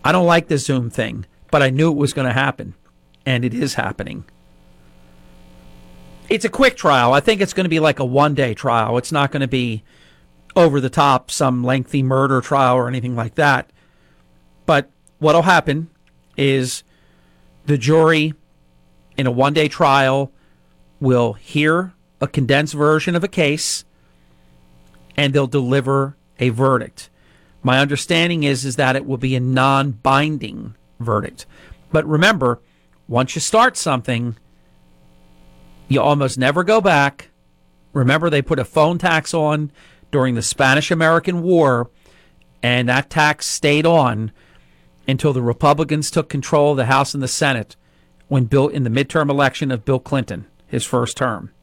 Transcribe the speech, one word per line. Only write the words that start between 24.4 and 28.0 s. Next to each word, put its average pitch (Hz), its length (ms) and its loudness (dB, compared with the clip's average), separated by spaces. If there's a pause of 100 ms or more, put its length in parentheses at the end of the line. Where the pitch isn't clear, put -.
and 143 160 0
they'll 139 160 0
deliver 135 680 -2 (220)
a 123 120 0
verdict. 123 600 -2 (540)
My 127 160 2
understanding 160 640 -2